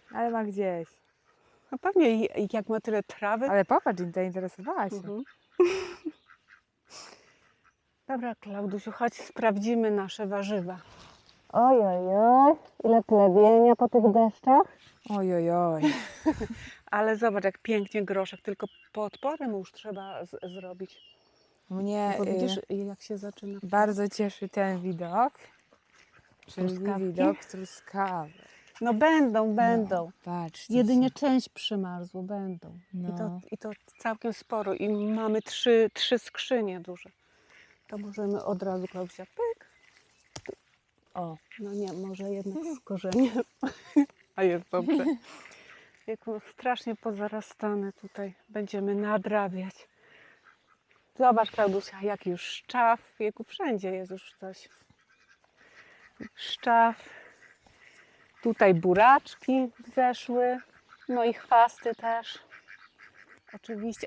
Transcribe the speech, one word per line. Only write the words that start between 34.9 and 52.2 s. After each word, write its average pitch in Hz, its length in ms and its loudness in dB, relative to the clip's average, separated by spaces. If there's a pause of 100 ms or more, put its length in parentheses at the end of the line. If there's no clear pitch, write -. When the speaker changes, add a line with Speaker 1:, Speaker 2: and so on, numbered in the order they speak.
Speaker 2:
mamy 220 360 -2
trzy, 226 520 2
trzy - 240 0
skrzynie 202 640 -4
duże. 180 300 -16 (800)
To 208 100 -12
możemy 202 460 -6
od 196 180 -4
razu, 185 260 -6
Klausia, 185 360 -12
pyk. - 440 -6 (1500)
Speaker 1:
O. 170 220 -8 (220)
Speaker 2:
No 202 140 -10
nie, 202 200 -6
może 190 320 -10
jednak 196 400 -8
z 311 200 -10
korzeniem. 214 580 -2 (200)
<laughs> - 760 -4
A 196 60 -2
jest 175 280 0
dobrze. 262 340 0 (520)
Speaker 1:
<laughs> - 500 -20
Speaker 2:
Jak 220 140 -8 (320)
strasznie 240 440 -4
pozarastane 208 960 -6
tutaj. 196 420 -14 (140)
Będziemy 202 460 -4
nadrabiać. 202 920 -2 (1300)
Zobacz, 226 320 4
Klaudusia, 196 520 -2
jaki 196 280 -4